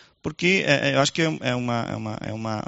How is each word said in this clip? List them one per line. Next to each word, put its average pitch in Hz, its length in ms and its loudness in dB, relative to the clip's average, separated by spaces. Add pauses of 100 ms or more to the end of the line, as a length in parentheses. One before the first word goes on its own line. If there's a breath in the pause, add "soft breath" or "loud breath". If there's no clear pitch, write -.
(220 loud breath)
porque, 175 440 2
é, 139 240 4
é, 135 60 2
eu 139 40 4
acho 139 120 2
que 170 100 0
é, 160 180 0
é 123 140 -2
uma, 120 340 -2
é - 80 -4
uma, 110 240 -6
é - 120 -6
uma, 110 360 -4